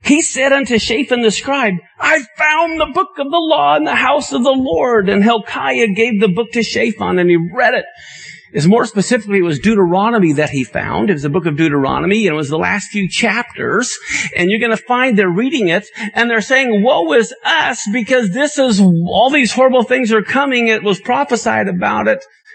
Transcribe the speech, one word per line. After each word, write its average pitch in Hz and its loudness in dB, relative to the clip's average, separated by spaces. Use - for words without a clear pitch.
he 294 2
said 269 0
unto 269 0
Shaphan 240 -2
the 226 4
scribe, 269 -2
'I 311 2
found 320 0
the 302 -2
book 370 -2
of 277 -4
the 339 2
law 302 2
in 302 2
the 277 -2
house 262 -2
of 254 0
the 269 2
Lord.' 254 0
And 202 2
Hilkiah 233 0
gave 214 0
the 220 2
book 190 -2
to 240 0
Shaphan, 208 -2
and 175 2
he 175 6
read 170 0
it." 214 -2
It's 147 -4
more 226 4
specifically, 208 -2
it - 2
was 165 0
Deuteronomy 196 2
that 147 0
he 139 -4
found. 131 -4
It - 2
was 143 -2
the 147 -2
book 151 -2
of 151 -2
Deuteronomy, 156 0
and 165 0
it 151 -2
was 151 -4
the 151 -4
last 180 -2
few 202 -4
chapters. 208 -4
And 175 0
you're 214 0
gonna 226 -2
find 247 0
they're 196 2
reading 226 0
it, 175 -2
and 233 0
they're 226 0
saying, 247 0
"Woe 320 2
is 233 2
us, 269 -2
because 240 0
this 269 -2
is, 247 2
all 185 2
these 269 0
horrible 254 4
things 247 0
are 214 2
coming. 254 0
It 220 0
was 196 0
prophesied 247 -2
about 139 -2
it, 107 -2